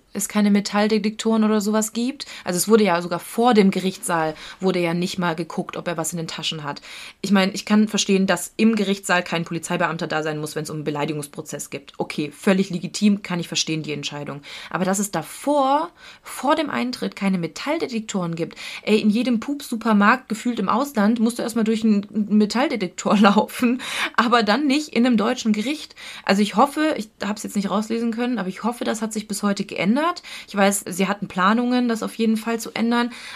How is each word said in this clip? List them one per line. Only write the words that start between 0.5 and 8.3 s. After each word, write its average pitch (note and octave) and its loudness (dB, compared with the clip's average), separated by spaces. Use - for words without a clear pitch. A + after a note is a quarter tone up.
Metalldetektoren G#3+ 2
oder G#3+ 4
sowas G#3+ 0
gibt. B3+ -4
Also F3+ -2
es E3+ 0
wurde G#3+ 6
ja F3 2
sogar E3+ -4
vor A#3+ 2
dem G3 8
Gerichtssaal, F3 -2
wurde F#3 2
ja E3+ 2
nicht F3 -2
mal F3 0
geguckt, E3+ -6
ob - -8
er E3+ -4
was D#3+ -4
in F3 -6
den E3 -6
Taschen D#3 -6
hat. C#3+ -8
Ich G3 -6
mein, F#3+ 4
ich - -8
kann G#3+ 4
verstehen, G3 2
dass F3 -2